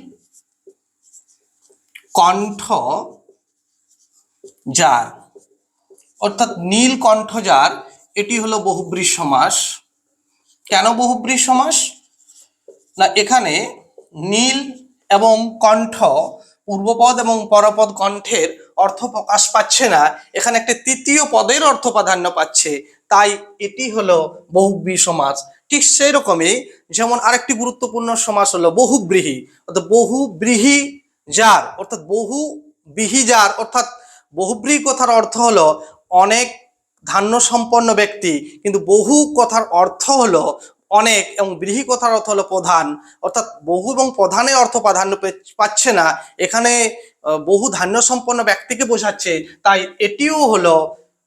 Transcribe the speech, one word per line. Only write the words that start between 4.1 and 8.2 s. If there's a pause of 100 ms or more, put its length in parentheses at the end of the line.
যার, (1120)
অর্থাৎ
নীলকণ্ঠ
যার, (440)
এটি